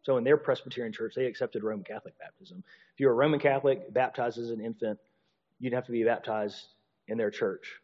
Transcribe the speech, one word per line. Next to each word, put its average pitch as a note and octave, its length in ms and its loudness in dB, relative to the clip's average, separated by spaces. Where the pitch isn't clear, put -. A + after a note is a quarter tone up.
So C3 140 2
in A#2 60 0
their C#3+ 140 6
Presbyterian B2 560 -4
church, A2+ 220 -6
they C3 100 0
accepted A2+ 380 -4
Roman G#2+ 200 -4
Catholic G#2+ 360 -14
baptism. - 440 -18
If - 60 -20
you C#3 80 6
were B2 60 8
a - 20 4
Roman D3 240 4
Catholic, C3+ 540 2
baptized A#2+ 440 0
as A#2 120 -6
an A2+ 120 -6
infant, A2 380 -4
you'd B2 140 -4
have B2+ 120 -2
to B2 60 -10
be A2+ 120 0
baptized G#2+ 640 -2
in A2+ 100 -4
their G#2 140 0
church. - 520 -4